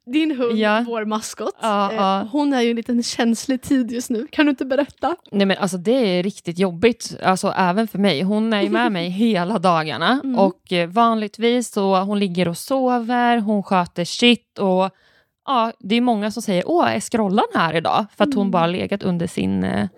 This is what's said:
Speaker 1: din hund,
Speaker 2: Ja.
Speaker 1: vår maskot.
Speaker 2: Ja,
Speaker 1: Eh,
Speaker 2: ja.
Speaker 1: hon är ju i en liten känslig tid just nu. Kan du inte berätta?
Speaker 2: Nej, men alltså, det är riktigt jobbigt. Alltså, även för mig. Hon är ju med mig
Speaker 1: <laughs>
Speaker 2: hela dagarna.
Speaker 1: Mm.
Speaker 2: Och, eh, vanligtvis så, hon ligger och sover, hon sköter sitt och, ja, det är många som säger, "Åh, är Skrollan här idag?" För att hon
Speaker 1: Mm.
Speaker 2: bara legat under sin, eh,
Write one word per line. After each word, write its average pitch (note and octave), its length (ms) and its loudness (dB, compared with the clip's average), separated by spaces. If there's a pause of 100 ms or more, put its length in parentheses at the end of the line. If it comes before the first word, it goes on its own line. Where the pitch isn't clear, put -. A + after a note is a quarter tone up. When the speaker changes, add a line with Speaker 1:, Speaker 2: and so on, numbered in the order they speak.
Speaker 1:
din D4+ 300 -2
hund, A#3 220 -2
Speaker 2:
Ja. G#3+ 280 2
Speaker 1:
vår A3+ 180 -6
maskot. G#3+ 560 -6
Speaker 2:
Ja, G3+ 300 0
Speaker 1:
Eh, A3 60 -6
Speaker 2:
ja. G3 360 0
Speaker 1:
hon D4 200 0
är B3+ 80 2
ju A#3 60 2
i A#3 40 2
en A#3 60 -2
liten A#3 260 -2
känslig A#3+ 600 -2
tid B3+ 300 0
just A#3+ 180 -6
nu. A#3+ 220 -4
Kan D4+ 140 2
du D4 40 2
inte C#4+ 140 -4
berätta? C4+ 520 -2 (140)
Speaker 2:
Nej, G3 160 2
men F#3+ 120 0
alltså, F#3 180 -2
det G3 420 2
är F3+ 40 0
riktigt F3 360 -6
jobbigt. F#3 680 0
Alltså, F#3 320 0
även F#3+ 320 0
för F3+ 100 -8
mig. F3+ 240 2
Hon G#3+ 300 0
är G3+ 100 0
ju G3+ 80 0
med A3+ 220 0
mig F3 160 -4
Speaker 1:
<laughs> - 20 -6
Speaker 2:
hela G3+ 480 0
dagarna. E3 680 0
Speaker 1:
Mm. B3+ 140 -4
Speaker 2:
Och, F#3+ 340 0
eh, E3+ 160 0
vanligtvis A3+ 840 0
så, G3 280 2
hon G3+ 180 0
ligger F3+ 300 0
och E3+ 100 -6
sover, A#3+ 800 0
hon G#3 240 0
sköter F3 420 0
sitt - 540 2
och, F#3+ 320 2 (560)
ja, A#3 320 0
det G3 180 -2
är A#3+ 40 4
många A3 300 0
som G#3+ 120 -8
säger, F3+ 240 0
"Åh, E4 280 2
är A3 60 -2
Skrollan A3 440 0 (100)
här D#3+ 220 0
idag?" E3 300 0 (100)
För - 80 2
att C#4+ 100 -2
hon A3+ 80 0
Speaker 1:
Mm. G3 80 0
Speaker 2:
bara E3+ 160 2
legat F#3 360 -4
under F3 240 -2
sin, F#3+ 380 -2
eh, G3 340 -2